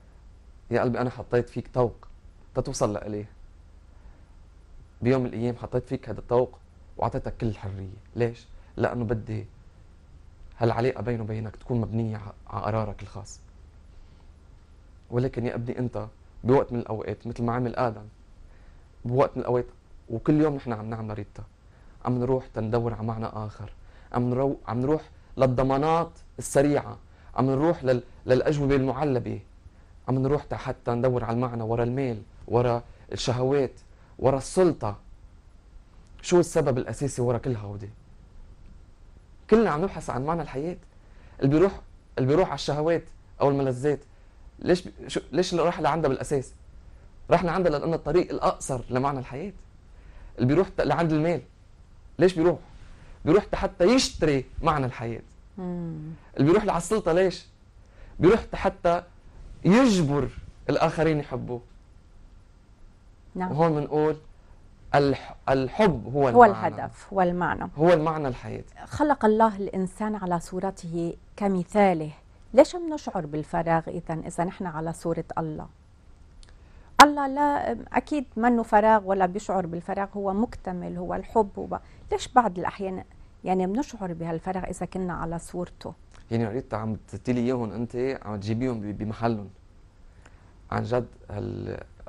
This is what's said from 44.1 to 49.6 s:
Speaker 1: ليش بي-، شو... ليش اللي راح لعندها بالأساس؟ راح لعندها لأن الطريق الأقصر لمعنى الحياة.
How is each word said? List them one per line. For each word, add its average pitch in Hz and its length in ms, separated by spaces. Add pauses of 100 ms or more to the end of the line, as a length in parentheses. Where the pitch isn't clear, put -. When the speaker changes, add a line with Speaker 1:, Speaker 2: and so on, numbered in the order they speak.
Speaker 1:
ليش 180 280
بي-، - 200
شو... - 120 (120)
ليش 175 200
اللي 160 120
راح 175 160
لعندها 156 300
بالأساس؟ 131 440 (800)
راح 170 120
لعندها 175 280
لأن 147 220
الطريق 156 380
الأقصر 139 580
لمعنى 135 300
الحياة. 139 340 (800)